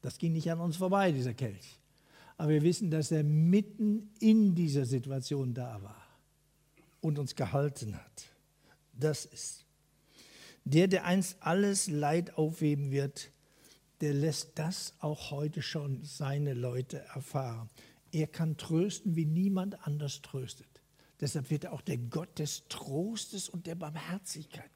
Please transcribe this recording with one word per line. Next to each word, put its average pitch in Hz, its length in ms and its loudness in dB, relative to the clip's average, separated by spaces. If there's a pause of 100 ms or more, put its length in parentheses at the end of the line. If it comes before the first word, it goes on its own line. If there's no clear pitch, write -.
Das 131 160 -8
ging 165 160 0
nicht 160 180 0
an 165 80 -2
uns 170 180 -2
vorbei, 185 340 4
dieser 123 240 0
Kelch. 104 420 -8 (600)
Aber 151 120 0
wir 151 140 6
wissen, 175 260 4
dass 156 220 0
er 156 120 4
mitten 202 840 4 (100)
in 220 360 8
dieser 143 300 2
Situation 131 680 -2
da 123 300 -8
war 101 240 -18 (920)
und 151 200 0
uns 139 160 -4
gehalten 135 600 0
hat. - 300 -16 (680)
Das 147 320 0
ist - 380 -12 (1040)
der, 165 220 8
der 185 180 2
einst 185 360 2
alles 196 460 2
Leid 151 520 0
aufheben 151 500 2
wird, 139 400 -4 (720)
der 147 160 2
lässt 147 400 0
das 165 440 -4
auch 151 300 -4
heute 151 320 -4
schon 143 420 -4
seine 143 520 -2
Leute 127 460 -4 (120)
erfahren. 123 560 -6 (420)
Er 156 140 0
kann 160 320 -2
trösten, 170 580 0
wie 160 100 2
niemand 185 600 0
anders 147 380 -4
tröstet. - 440 -10 (520)
Deshalb 143 320 -2
wird 151 140 -2
er 160 80 -8
auch 135 80 -10
der - 180 -4
Gott 156 400 -6
des - 280 -6
Trostes 196 800 -6
und 170 200 -8
der 165 80 -8
Barmherzigkeit 160 1000 -10